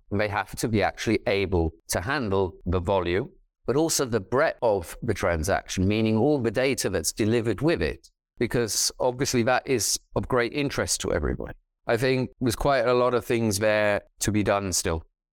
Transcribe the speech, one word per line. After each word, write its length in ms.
They 160
have 280
to 120
be 140
actually 460
able 460
to 120
handle 540
the 140
volume, 500
but 120
also 280
the 140
breadth 420
of 400
the 120
transaction, 720
meaning 300
all 220
the 120
data 380
that's 240
delivered 480
with 200
it, 280
because 640
obviously 440
that 220
is 340
of 120
great 260
interest 480
to 120
everyone. 400
I 100
think 320
there's 180
quite 280
a 80
lot 200
of 120
things 320
there 440
to 120
be 120
done 300
still. 320